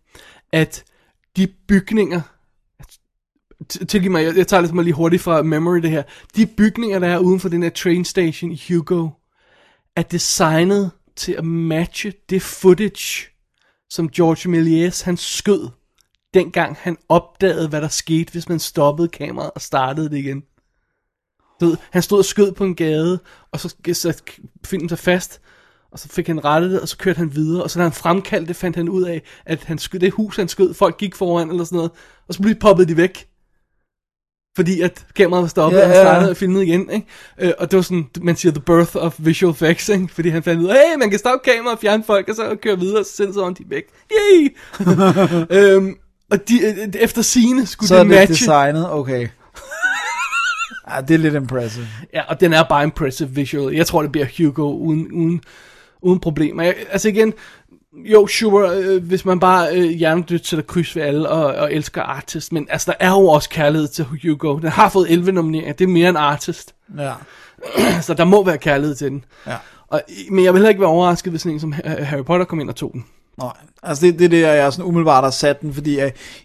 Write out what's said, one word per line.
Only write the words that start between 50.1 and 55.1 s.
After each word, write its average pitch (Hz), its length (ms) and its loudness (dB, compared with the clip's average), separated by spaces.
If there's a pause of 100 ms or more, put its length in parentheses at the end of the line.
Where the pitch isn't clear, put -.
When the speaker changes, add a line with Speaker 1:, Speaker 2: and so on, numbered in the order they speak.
Speaker 2:
Ja, 135 100 -6
det 135 140 2
er 160 40 4
lidt 156 160 0
impressive. 120 520 -6 (280)
Speaker 1:
Ja, - 140 -4
og 151 120 -4
den 175 120 4
er 160 160 6
bare 147 160 2
impressive 147 460 -4
visual. 139 440 -4
Jeg 160 120 2
tror, 165 160 0
det 147 100 -6
bliver 143 140 -2 (120)
Hugo 147 400 0
uden, 160 340 -4